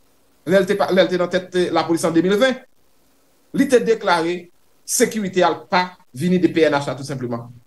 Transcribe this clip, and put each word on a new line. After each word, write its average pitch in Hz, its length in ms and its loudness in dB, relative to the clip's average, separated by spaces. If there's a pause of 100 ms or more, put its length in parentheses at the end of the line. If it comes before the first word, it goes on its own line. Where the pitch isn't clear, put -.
(480)
lè 190 160 4
l - 0 -
te 190 160 -2
pa, 180 80 0
lè 185 160 4
l 170 80 0
te 180 80 -2
nan 175 80 0
tèt, 180 240 -4
eh, 180 160 0
lapolis 165 400 0
an 165 80 0
de 165 80 4
mil 196 160 2
ven, 254 160 2 (960)
li 226 160 0
te 247 160 4
deklare 180 640 0 (440)
sekirite 190 560 0
al 160 140 -2 (100)
pa 180 220 0 (220)
vini 175 280 0
de - 80 2
P 160 160 2
N 147 80 2
H 139 140 -2
la, 131 100 -6
tout - 80 -12
senpleman. 120 380 -8 (220)